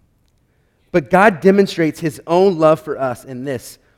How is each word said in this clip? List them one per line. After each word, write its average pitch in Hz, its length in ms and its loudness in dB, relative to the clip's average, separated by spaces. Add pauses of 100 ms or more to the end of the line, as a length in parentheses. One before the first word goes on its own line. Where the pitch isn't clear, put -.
(920)
But 165 200 -4
God 185 300 2
demonstrates 190 600 0
his 160 260 -6
own 175 320 2
love 156 220 4
for 139 180 -10
us 127 260 -6
in 131 200 -14
this. 131 340 -10 (200)